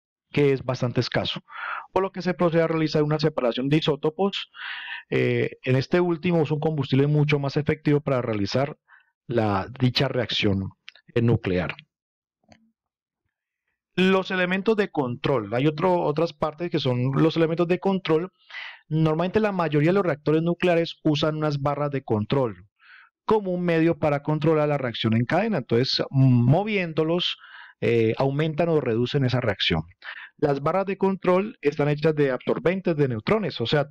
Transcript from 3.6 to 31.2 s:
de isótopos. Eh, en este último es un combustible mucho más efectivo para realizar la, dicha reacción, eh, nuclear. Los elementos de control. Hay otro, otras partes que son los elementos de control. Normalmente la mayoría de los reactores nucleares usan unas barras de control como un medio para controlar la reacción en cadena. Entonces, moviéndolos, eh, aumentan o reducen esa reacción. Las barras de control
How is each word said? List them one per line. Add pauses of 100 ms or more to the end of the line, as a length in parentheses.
de
isótopos. (600)
Eh,
en
este
último
es
un
combustible
mucho
más
efectivo
para
realizar (500)
la, (100)
dicha
reacción, (420)
eh,
nuclear. (2250)
Los
elementos
de
control.
Hay
otro,
otras
partes
que
son
los
elementos
de
control. (560)
Normalmente
la
mayoría
de
los
reactores
nucleares
usan
unas
barras
de
control (580)
como
un
medio
para
controlar
la
reacción
en
cadena.
Entonces,
moviéndolos, (440)
eh,
aumentan
o
reducen
esa
reacción. (560)
Las
barras
de
control